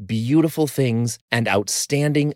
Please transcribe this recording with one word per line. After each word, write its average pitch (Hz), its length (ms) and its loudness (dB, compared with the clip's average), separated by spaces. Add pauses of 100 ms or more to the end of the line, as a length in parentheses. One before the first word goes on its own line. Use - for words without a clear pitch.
beautiful 147 640 2
things 120 500 -2 (140)
and 117 160 0
outstanding 143 880 0